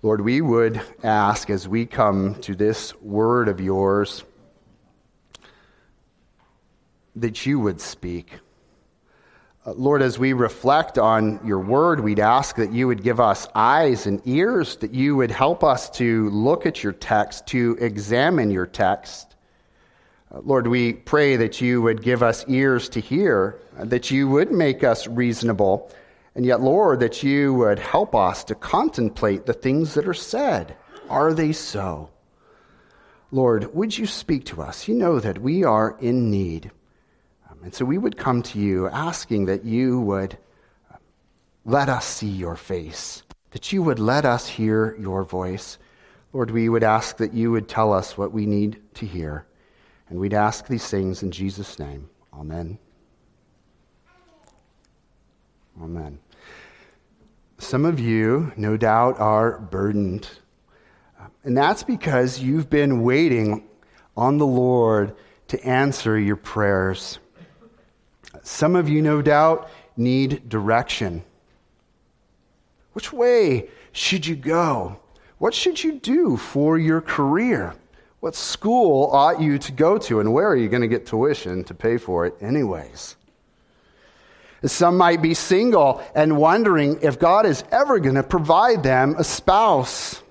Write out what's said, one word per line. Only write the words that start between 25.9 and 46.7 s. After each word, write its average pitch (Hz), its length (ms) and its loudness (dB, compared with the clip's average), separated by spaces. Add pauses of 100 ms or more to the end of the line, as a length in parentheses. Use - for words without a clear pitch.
and 123 100 -2
yet, 123 160 2
Lord, 143 380 4
that 117 240 -2
you 139 320 2
would 107 240 2
help - 340 -2
us 95 300 2
to 107 100 -8
contemplate 113 960 -2
the 117 80 -2
things 143 400 -2
that 151 120 -2
are 180 60 -4
said. 214 640 -4 (320)
Are 147 240 0
they 156 180 0
so? 87 600 -8 (1200)
Lord, 120 420 2
would 208 240 -4
you - 80 -4
speak - 400 -6
to 82 160 -12
us? - 260 -14
You - 60 -2
know 170 260 2
that 101 200 -4
we 156 240 0
are 110 360 2
in 120 300 0
need. 90 400 -4 (800)
Um, - 140 -20
and 90 100 -18
so 127 120 -4
we 143 120 -2
would 208 200 -4
come 120 260 -2
to - 160 -10
you 95 280 0
asking 120 600 -4
that 98 180 -4
you 123 360 0
would, 98 360 -4 (560)
uh, - 40 -20 (680)
let 135 240 0
us 123 160 -4
see - 220 -8
your 90 280 -6
face, - 680 -12 (260)
that - 240 -10
you 196 80 0
would 147 160 0
let 113 260 0
us 120 240 0
hear 110 520 0
your 95 240 -6
voice. 92 560 -8 (540)
Lord, 120 180 -4
we 113 180 0
would 113 140 2